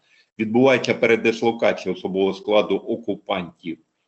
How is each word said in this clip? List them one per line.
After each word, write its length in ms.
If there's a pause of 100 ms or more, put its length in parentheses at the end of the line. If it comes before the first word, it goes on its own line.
(400)
відбувається 540
передислокація 1040
особового 380
складу 420
окупантів, 1040 (300)